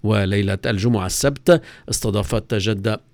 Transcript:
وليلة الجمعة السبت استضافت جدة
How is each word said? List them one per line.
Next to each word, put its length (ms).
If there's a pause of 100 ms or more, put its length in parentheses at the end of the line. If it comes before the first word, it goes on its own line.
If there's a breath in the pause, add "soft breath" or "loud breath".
وليلة 600
الجمعة 400
السبت 560 (280 loud breath)
استضافت 640
جدة 480 (120)